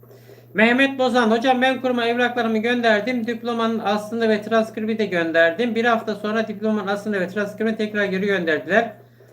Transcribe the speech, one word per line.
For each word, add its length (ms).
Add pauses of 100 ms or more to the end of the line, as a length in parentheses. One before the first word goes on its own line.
(540)
Mehmet 460
Bozan, 320
"Hocam 300
ben 200
kuruma 240
evraklarımı 520
gönderdim. 680
Diplomanın 560
aslını 460
ve 120
transkribi 560
de 80
gönderdim. 720
Bir 100
hafta 300
sonra 320
diplomanın 400
aslını 320
ve 80
transkribini 500
tekrar 280
geri 200
gönderdiler. 680 (400)